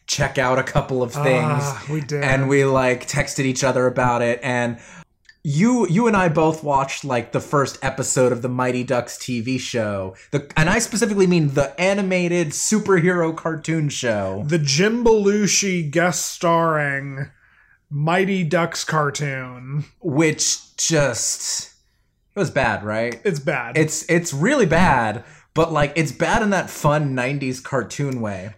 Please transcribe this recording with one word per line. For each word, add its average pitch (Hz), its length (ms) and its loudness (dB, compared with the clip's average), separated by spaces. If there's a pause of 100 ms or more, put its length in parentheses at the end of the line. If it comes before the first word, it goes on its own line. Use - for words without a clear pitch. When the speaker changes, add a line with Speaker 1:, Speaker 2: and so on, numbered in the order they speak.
Speaker 1:
check 139 320 -2
out 131 200 2
a 131 40 2
couple 131 400 -2
of 120 100 -4
things. 143 480 2
Speaker 2:
Ah, 139 300 -6
we 156 100 -4
did. 143 240 -4
Speaker 1:
And 135 240 2
we, 139 160 4
like, 127 420 2
texted 139 380 -2
each 131 180 -2
other 135 240 2
about 123 360 2
it. 120 200 0
And 120 360 -2 (680)
you, 196 440 2
you 202 180 2
and 214 100 2
I 185 120 4
both 160 340 0
watched, 139 420 -2
like, 123 280 -4
the 135 80 -2
first 135 420 -2
episode 127 500 0
of 120 100 -6
the 127 60 -4
Mighty 127 360 -2
Ducks 123 340 -2
T 120 220 -6
V 127 160 -4
show. 104 580 -4 (160)
The, 143 260 -4
and 156 120 4
I 208 100 2
specifically 208 480 2
mean 160 280 4
the 139 260 0
animated 180 680 0
superhero 180 840 2
cartoon 160 540 -2
show. 104 580 -2
Speaker 2:
The 160 120 2
Jim 185 460 2
Belushi 202 840 2
guest 170 360 2
starring 143 1040 0 (580)
Mighty 180 560 0
Ducks 165 400 -2
cartoon. 139 1000 -4 (160)
Speaker 1:
Which 156 760 -2
just, - 960 -2 (640)
it - 20 -10
was 185 120 0
bad, 107 340 -2
right? 113 400 -4
Speaker 2:
It's 165 160 -2
bad. 131 380 -4
Speaker 1:
It's, 156 320 0
it's 170 240 0
really 214 320 2
bad, 135 580 2 (300)
but, - 180 2
like, 147 240 2
it's 151 160 0
bad 185 300 0
in 208 80 2
that 180 180 0
fun 147 460 0
nineties 127 460 -4
cartoon 131 600 -4
way. 101 380 -8